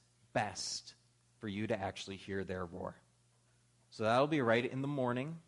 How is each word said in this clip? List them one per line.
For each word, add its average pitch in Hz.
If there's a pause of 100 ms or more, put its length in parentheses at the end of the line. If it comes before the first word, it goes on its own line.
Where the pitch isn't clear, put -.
(320)
best - (460)
for 113
you 104
to 110
actually 98
hear 98
their 92
roar. 90 (960)
So -
that'll 120
be 151
right 117
in 131
the 139
morning, 135 (100)